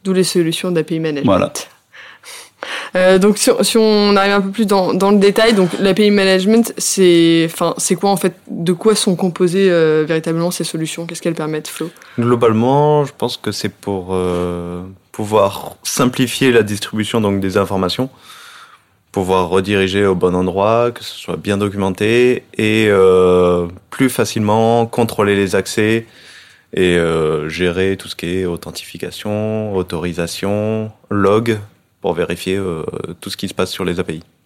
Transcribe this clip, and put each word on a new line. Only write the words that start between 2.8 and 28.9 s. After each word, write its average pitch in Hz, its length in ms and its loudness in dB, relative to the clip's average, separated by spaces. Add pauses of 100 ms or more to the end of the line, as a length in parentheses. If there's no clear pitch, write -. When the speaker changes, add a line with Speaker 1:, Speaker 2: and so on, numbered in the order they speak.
Speaker 1:
Euh, 185 240 6
donc 202 200 4
si, - 120 2 (120)
si 202 140 0
on 208 380 4
arrive 196 200 4
un 202 60 4
peu 196 100 -4
plus 214 160 -2
dans, 190 280 2
dans 196 160 2
le 208 60 6
détail, 208 380 4
donc 185 160 2 (100)
l'A 190 140 2
P 208 120 4
I 208 60 6
management, 196 640 2
c'est, 165 720 4
enfin, 170 260 -2
c'est - 200 -2
quoi 196 140 0
en 190 60 2
fait, 180 200 -2 (120)
de 170 240 -4
quoi 208 220 2
sont 190 220 0
composées, 185 520 0
euh, 160 380 2
véritablement 165 460 -2
ces - 100 -8
solutions ? 165 440 -6
Qu'est-ce 165 160 -12
qu'elles 170 120 -2
permettent, 156 320 -6
Flo ? - 240 -10 (300)
Speaker 3:
Globalement, 123 840 4
je 135 120 -8
pense - 200 -6
que - 140 -6
c'est 101 220 -6
pour, 95 400 -8
euh, 87 680 -4 (280)
pouvoir 104 720 0
simplifier 127 720 0
la 113 100 6
distribution, 104 580 -4
donc, 98 200 0
des 95 160 -4
informations, 98 540 -2 (1000)
pouvoir 92 380 0
rediriger 95 580 0
au 95 80 2
bon 90 220 0
endroit, 104 560 0
que - 100 -16
ce - 140 -14
soit 85 200 -8
bien 101 200 -2
documenté 104 880 0 (120)
et, 110 320 2
euh, 90 800 4 (240)
plus 131 200 0
facilement 113 760 0
contrôler 110 480 0
les 98 220 0
accès 110 500 0 (680)
et, 90 220 2
euh, 80 520 0
gérer 90 480 -2
tout - 100 -18
ce - 80 -12
qui - 120 -10
est 92 180 -4
authentification, 104 1300 -8